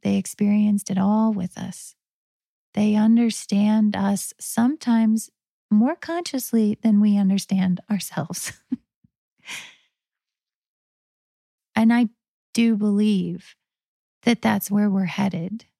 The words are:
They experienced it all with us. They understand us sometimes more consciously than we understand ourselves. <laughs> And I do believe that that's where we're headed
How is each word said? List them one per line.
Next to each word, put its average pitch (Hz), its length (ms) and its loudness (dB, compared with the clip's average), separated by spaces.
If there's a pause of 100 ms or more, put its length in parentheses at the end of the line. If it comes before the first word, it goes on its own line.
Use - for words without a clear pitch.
They 196 140 0
experienced 208 720 0
it 196 80 -2
all 214 340 2
with 185 260 -6
us. - 380 -14 (800)
They 208 220 2
understand 214 1000 2
us 196 440 -2
sometimes 226 920 0 (400)
more 233 260 2
consciously 254 840 -2
than 214 180 2
we 208 180 4
understand 190 720 0
ourselves. - 640 -6 (180)
<laughs> - 100 -8 (3000)
And 226 160 4
I 240 180 2 (440)
do 233 220 2
believe 202 800 -2 (680)
that 233 200 0
that's 214 280 -2
where 208 180 2
we're 190 180 0
headed 190 600 -6 (140)